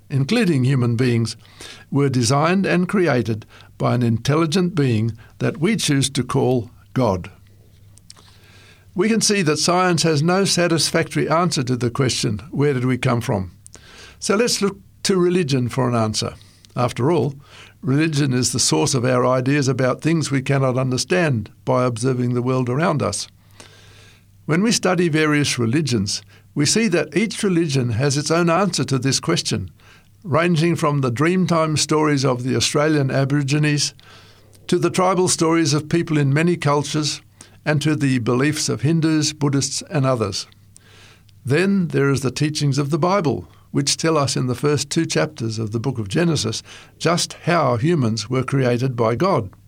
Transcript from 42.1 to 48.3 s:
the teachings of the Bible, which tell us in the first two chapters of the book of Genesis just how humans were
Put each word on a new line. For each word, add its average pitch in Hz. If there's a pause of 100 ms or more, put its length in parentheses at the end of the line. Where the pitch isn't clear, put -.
the 131
teachings 147
of 143
the 160
Bible, 160 (240)
which 139
tell 160
us 139
in 139
the 123
first 147
two 165
chapters 151
of 110
the 113
book 113
of 107
Genesis 139 (380)
just - (100)
how 147
humans 113
were 131